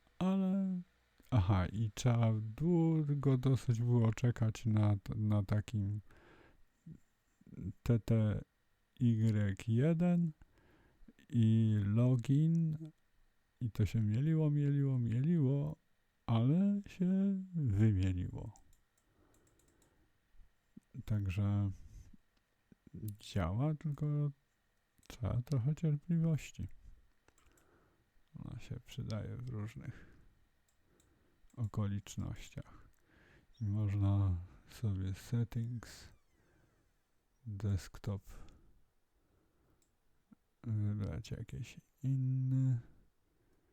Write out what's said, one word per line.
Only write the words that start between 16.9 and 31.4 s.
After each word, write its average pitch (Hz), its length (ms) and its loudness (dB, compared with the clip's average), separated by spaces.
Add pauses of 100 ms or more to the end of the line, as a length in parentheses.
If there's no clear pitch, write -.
wymieniło. 98 1000 0 (2500)
Także 101 680 0 (1500)
działa, 107 540 -2
tylko 147 560 -2 (760)
trzeba 110 360 -4
trochę 139 320 -2
cierpliwości. 160 960 -2 (1700)
Ona - 240 -14
się - 220 -12
przydaje 107 560 -8
w 123 120 -10
różnych 113 600 -12 (1500)